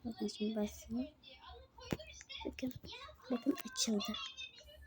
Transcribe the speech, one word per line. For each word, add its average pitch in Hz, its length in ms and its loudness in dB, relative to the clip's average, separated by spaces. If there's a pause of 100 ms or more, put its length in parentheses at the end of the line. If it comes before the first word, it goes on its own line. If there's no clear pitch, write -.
Bakın 220 220 2
şimdi 214 280 4
basayım. 220 520 2 (1400)
Bakın. - 280 0 (580)
Bakın 262 240 4 (160)
açıldı. 208 420 4 (720)